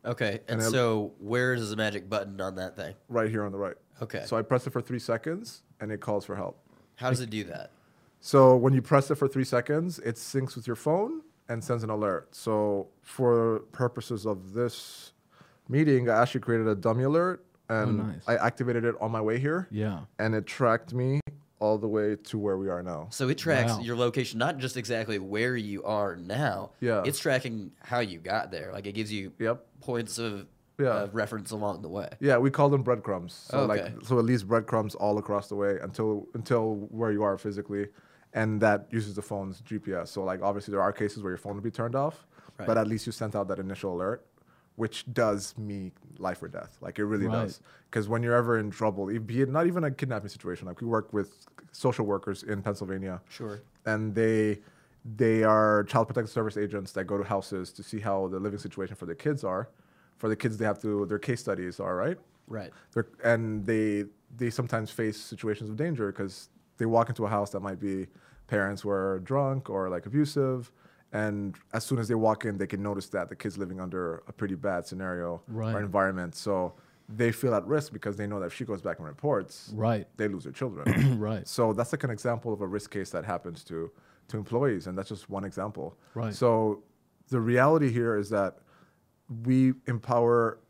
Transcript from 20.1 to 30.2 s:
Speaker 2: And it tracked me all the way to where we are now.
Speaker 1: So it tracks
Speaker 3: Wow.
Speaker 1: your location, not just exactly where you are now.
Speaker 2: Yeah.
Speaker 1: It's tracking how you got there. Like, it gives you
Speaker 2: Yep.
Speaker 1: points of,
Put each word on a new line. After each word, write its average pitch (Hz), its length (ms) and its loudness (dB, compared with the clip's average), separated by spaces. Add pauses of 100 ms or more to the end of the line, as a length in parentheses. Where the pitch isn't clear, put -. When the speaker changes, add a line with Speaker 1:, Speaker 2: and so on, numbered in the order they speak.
Speaker 2:
And 110 160 2
it 107 120 0
tracked 117 460 2
me 131 280 0 (400)
all 107 180 4
the 107 100 -2
way 104 280 2
to - 220 -8
where 98 200 0
we 95 100 -2
are 90 140 -4
now. 85 280 -6
Speaker 1:
So 131 180 -2
it 156 100 0
tracks 127 340 2
Speaker 3:
Wow. 107 80 0
Speaker 1:
your 117 160 -2
location, 120 420 0
not 139 200 0
just 127 180 -4
exactly 110 420 -2
where 107 380 0
you 104 280 -4
are 104 320 0
now. 98 640 -4
Speaker 2:
Yeah. 113 260 2
Speaker 1:
It's 143 120 -2
tracking 127 640 -2
how 123 200 -2
you 95 180 -4
got 92 320 -4
there. 87 220 -8
Like, 101 140 -8
it 101 60 -6
gives 107 200 -4
you 98 260 -6
Speaker 2:
Yep. 113 260 -2 (160)
Speaker 1:
points 117 380 -4
of, 104 280 -6 (320)